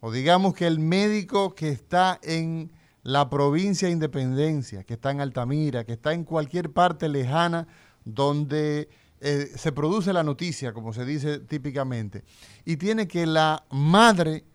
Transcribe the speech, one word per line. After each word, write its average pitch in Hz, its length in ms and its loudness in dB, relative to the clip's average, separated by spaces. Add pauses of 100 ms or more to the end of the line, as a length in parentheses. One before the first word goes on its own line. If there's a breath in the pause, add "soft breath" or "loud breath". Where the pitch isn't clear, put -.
o 113 100 -8
digamos 175 440 4
que 175 120 0
el 165 120 2
médico 196 760 0
que 156 140 -6
está 175 540 0
en 165 500 -4 (300 soft breath)
la 139 260 2
provincia 160 600 2
de 175 40 0
Independencia, 139 920 -2
que 117 100 -8
está 135 160 -4
en 139 100 -4
Altamira, 131 640 -2
que 113 80 -8
está 151 200 -2
en 170 120 -4
cualquier 160 480 -4
parte 175 360 2
lejana 160 600 0 (360 soft breath)
donde, 147 840 -2 (320 soft breath)
eh, 143 360 -2
se 156 160 -4
produce 170 400 0
la 175 100 2
noticia, 143 500 -4
como 113 200 -10
se 120 120 -6
dice 147 340 -4
típicamente, 131 840 -6 (400 loud breath)
y 165 120 -2
tiene 208 300 0
que 170 200 -2
la 156 440 2
madre 165 720 4 (100)